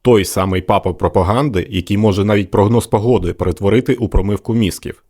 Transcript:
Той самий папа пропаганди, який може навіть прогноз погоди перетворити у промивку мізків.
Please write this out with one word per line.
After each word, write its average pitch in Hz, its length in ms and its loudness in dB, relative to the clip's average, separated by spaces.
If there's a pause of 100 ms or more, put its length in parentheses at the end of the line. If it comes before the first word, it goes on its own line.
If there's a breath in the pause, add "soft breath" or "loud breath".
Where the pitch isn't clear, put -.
Той 110 240 4
самий 92 360 -2
папа 92 320 -2
пропаганди, 98 760 0
який 98 280 -2
може 101 280 2
навіть 104 260 0
прогноз 107 360 2
погоди 104 460 0
перетворити 98 640 0
у 107 140 -4
промивку 101 440 -2
мізків. - 560 -4